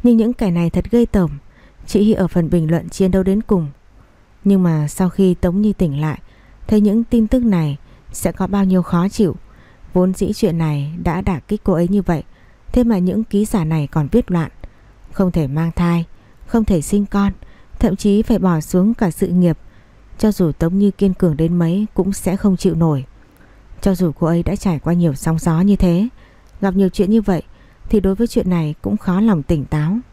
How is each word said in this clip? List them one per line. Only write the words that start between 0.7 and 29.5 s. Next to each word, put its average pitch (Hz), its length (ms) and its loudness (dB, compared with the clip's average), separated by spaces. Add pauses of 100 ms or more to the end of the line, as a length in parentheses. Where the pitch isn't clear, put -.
thật 180 200 -2
ghê 233 160 2
tởm. 180 240 0 (560)
Chị 202 140 0
Hy 214 120 4
ở 180 160 0
phần 170 220 0
bình 160 200 0
luận 170 180 -2
chiến 185 220 0
đấu 190 120 2
đến 196 200 0
cùng. 170 260 0 (760)
Nhưng 196 180 4
mà 156 260 0
sau 185 200 -2
khi 185 260 2
Tống 185 280 -2
Như 214 100 0
tỉnh 147 280 -2
lại, 151 180 -4 (480)
thấy 214 140 2
những 214 240 2
tin 226 220 2
tức 247 180 0
này 165 320 0 (360)
sẽ - 200 -4
có 190 140 -4
bao 196 180 0
nhiêu 185 180 2
khó 175 260 0
chịu. 202 280 0 (560)
Vốn 185 220 2
dĩ 190 180 -4
chuyện 170 260 -2
này 151 340 -2 (120)
đã 175 160 -2
đả 180 200 -2
kích 214 240 -6
cô 196 80 2
ấy 170 160 0
như 196 140 0
vậy, 170 200 -2 (500)
thế 247 120 4
mà 226 140 2
những 190 260 0
ký 202 200 0
giả - 200 -2
này 156 220 0
còn 147 220 -2
viết 240 220 0
loạn. 170 200 -2 (600)
Không 185 180 0
thể 160 160 -2
mang 160 260 -2
thai, 170 340 0 (400)
không 226 180 0
thể 180 160 2
sinh 202 260 -2
con, 202 260 0 (460)
thậm 196 180 0
chí 208 260 2
phải 220 160 2
bỏ 175 220 2
xuống 185 340 0
cả 180 160 0
sự 185 180 -2
nghiệp. 175 300 2 (600)
Cho 214 140 2
dù 165 200 0
Tống 170 260 -2
Như 202 120 4
kiên 190 240 0
cường 165 220 0
đến 165 200 0
mấy 175 380 0
cũng 190 180 -2
sẽ 196 240 -4
không 190 200 0
chịu 175 180 0
nổi. 160 300 0 (760)
Cho 196 140 2
dù 175 240 0
cô 170 80 0
ấy 170 160 0
đã 180 140 -2
trải 170 220 -2
qua 165 140 -2
nhiều 170 220 2
sóng 160 240 -2
gió 165 220 0
như 202 160 4
thế, 185 320 2 (520)
gặp 190 140 -2
nhiều 190 140 2
chuyện 185 220 -2
như 220 120 4
vậy, 190 200 -2 (460)
thì 214 120 2
đối 190 140 0
với 233 120 0
chuyện 202 240 -2
này 160 320 -2
cũng - 140 -2
khó 185 240 -2
lòng 208 220 2
tỉnh 147 220 -2